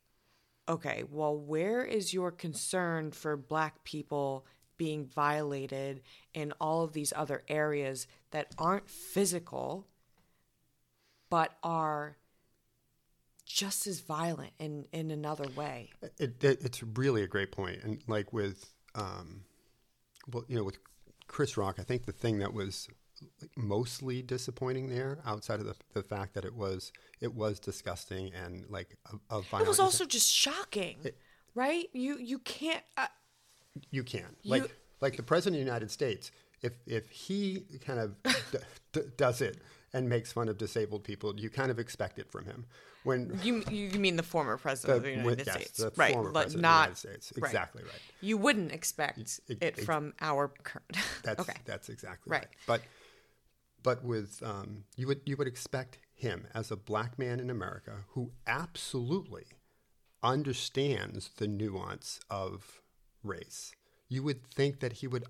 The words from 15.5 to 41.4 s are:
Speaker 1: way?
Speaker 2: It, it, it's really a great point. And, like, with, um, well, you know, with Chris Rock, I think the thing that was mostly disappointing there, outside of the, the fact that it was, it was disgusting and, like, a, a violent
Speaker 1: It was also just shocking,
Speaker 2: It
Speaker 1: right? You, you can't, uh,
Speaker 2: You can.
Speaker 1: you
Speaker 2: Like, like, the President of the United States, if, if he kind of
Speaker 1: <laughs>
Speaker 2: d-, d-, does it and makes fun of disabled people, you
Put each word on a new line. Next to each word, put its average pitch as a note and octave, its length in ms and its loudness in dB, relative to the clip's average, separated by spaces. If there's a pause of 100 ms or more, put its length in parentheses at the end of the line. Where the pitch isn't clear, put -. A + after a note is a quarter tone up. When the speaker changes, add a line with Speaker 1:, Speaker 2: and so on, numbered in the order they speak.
Speaker 1:
way? C#3 360 -6 (260)
Speaker 2:
It, B2+ 260 -2
it, C#3 220 6
it's A#2 160 -4
really A#2 420 2
a F#2+ 40 0
great G2 240 0
point. F#2 320 -4
And, G#2+ 240 -4
like, G#2+ 260 0
with, G2+ 380 -4 (240)
um, F#2+ 460 -8 (880)
well, A#2 160 -4
you C3 100 -2
know, G#2+ 60 2
with F#2+ 160 -6 (480)
Chris - 300 0
Rock, G2 220 2
I - 40 -4
think B2 220 0
the - 60 -4
thing A2 280 2
that G2 140 0
was G2 340 -4 (680)
mostly B2 640 0
disappointing B2+ 680 -2
there, C3 360 -2
outside G#2+ 360 -2
of G2+ 40 -2
the, G2+ 100 -6 (180)
the G2+ 100 0
fact G2 300 -4
that F#2+ 100 -4
it A2+ 100 -6
was, G2 380 -2 (300)
it A#2+ 120 -2
was G#2+ 280 0
disgusting F#2+ 720 -6
and, F2+ 360 -8
like, F#2 280 -8 (320)
a, A2 80 -2
a G2+ 40 0
violent G2 260 2
Speaker 1:
It - 20 4
was G4+ 100 4
also F#4+ 260 6
just A#3+ 240 4
shocking, G#3+ 720 0
Speaker 2:
It B2+ 140 -6 (360)
Speaker 1:
right? D4+ 400 0
You, C4 240 -2
you B3 220 -6
can't, - 440 -4 (140)
uh, C4 100 0 (800)
Speaker 2:
You C3+ 140 -2
can. A2+ 400 -6
Speaker 1:
you G3+ 80 0
Speaker 2:
Like, C4+ 240 4 (260)
like, C#3 160 2
the B2 60 -6
President E3+ 380 4
of C3+ 40 2
the C3 60 2
United A2+ 200 -2
States, A2+ 400 -2 (300)
if, B2 120 0 (140)
if A2+ 220 -2
he F#3+ 540 -2 (220)
kind B2+ 140 0
of G#2 240 -2
Speaker 1:
<laughs> - 280 2
Speaker 2:
d-, - 60 0 (340)
d-, D#3+ 100 0 (160)
does B2+ 240 4
it G2+ 160 0 (360)
and C3 160 2
makes A#2+ 240 2
fun A#2 160 0
of G#2 80 -2
disabled G#2+ 480 -2
people, G#2 340 -4
you A2 100 -4